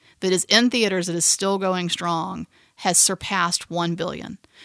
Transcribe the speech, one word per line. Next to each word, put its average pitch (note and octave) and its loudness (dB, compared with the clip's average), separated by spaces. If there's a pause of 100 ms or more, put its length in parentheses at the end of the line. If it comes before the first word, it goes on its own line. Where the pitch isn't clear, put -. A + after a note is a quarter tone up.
(200)
that F#3 0
is F#3 2
in A#3 4
theaters, G3 0
that E3+ -2
is E3+ 0
still G3 0
going F#3 -2
strong, E3+ -4 (300)
has F3+ 0
surpassed F#3 0
one E3+ -2
billion. E3+ -8 (260)